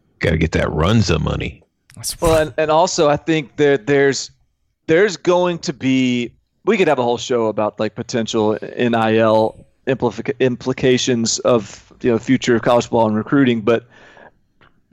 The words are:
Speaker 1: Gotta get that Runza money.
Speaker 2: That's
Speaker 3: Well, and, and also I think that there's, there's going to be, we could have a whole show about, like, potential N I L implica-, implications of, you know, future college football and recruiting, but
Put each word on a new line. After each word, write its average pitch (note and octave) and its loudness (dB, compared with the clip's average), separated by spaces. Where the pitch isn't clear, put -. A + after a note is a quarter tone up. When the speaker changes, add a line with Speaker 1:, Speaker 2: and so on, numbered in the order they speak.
Speaker 1:
Gotta E2 0
get D#2+ -2
that - -2
Runza E2+ 2
money. - -6
Speaker 2:
That's - -10
Speaker 3:
Well, D#3+ 2
and, D3+ -6
and D#3 -2
also D#3+ 2
I D3 2
think D#3 -4
that C#3 2
there's, C#3 0
there's F3 2
going F3+ 0
to E3 -6
be, B2+ -2
we G#3+ 2
could F3+ 2
have C#3 2
a B2 -2
whole A#2+ 0
show A#2 -2
about, G#2+ -4
like, G#2+ -4
potential A2 -2
N - -4
I A2 2
L A2 0
implica-, A#2+ -4
implications B2+ 0
of, - -2
you B2+ 0
know, A2+ 0
future B2 0
college A#2+ 2
football A2+ 0
and G#2+ -2
recruiting, A#2+ 0
but A2+ 0